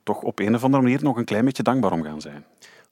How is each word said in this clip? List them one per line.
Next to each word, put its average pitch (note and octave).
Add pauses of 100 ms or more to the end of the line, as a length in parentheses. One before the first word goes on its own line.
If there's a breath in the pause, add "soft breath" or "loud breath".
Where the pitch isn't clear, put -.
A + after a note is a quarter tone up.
toch -
op -
een G#2
of A#2+
andere C3+
manier B2+
nog C#3
een A#2
klein G#2+
beetje C3
dankbaar A#2
om E2
gaan D2+
zijn. D2+ (480 soft breath)